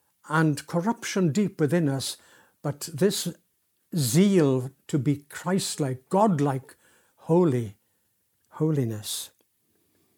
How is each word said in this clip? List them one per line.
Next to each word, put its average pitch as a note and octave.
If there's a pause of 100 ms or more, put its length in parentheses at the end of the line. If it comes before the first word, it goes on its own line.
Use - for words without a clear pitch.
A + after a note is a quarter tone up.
(280)
and D#3
corruption F#3
deep G3
within D#3+
us, C3+ (460)
but -
this F3 (680)
zeal C#3+ (160)
to E3
be C#3 (120)
Christ-like, -
God-like, D3 (400)
holy, C3+ (800)
holiness. B2+ (880)